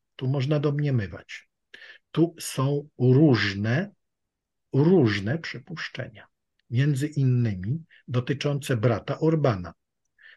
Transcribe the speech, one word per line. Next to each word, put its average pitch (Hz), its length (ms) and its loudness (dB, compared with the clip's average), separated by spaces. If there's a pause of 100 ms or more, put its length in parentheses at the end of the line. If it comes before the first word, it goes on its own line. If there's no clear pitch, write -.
(160)
Tu 131 120 -6
można 143 320 0
domniemywać. 139 920 -4 (600)
Tu 165 280 0
są 143 480 -4 (120)
różne, 123 920 4 (800)
różne 135 680 4
przypuszczenia. - 880 -14 (420)
Między 139 380 0
innymi 123 760 -2 (240)
dotyczące 135 720 -2
brata 113 420 -2
Orbana, 139 540 0 (640)